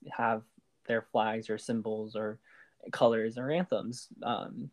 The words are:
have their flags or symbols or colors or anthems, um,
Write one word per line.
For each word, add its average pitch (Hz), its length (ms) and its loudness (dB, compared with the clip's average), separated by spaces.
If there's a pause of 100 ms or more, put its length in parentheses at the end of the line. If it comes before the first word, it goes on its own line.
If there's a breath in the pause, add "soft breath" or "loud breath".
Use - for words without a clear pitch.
(100)
have 113 320 2 (460)
their 113 140 2 (100)
flags 110 360 0
or 107 100 -2
symbols 110 580 -2
or 107 240 -4 (500 soft breath)
colors 113 480 4
or 131 140 -2
anthems, 123 560 -2 (160)
um, 120 480 -4